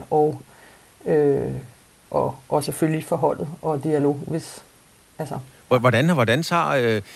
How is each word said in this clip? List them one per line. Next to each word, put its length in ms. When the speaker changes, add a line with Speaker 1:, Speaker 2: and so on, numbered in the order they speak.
Speaker 1:
og, 300
øh, 340
og, 240
og 160
selvfølgelig 400
for 120
holdet 320
og 220
Diallo, 280
hvis, 500
altså. 160
Speaker 2:
H-, 40
hvordan, 360
hvordan 320
tager, 260
øh, 340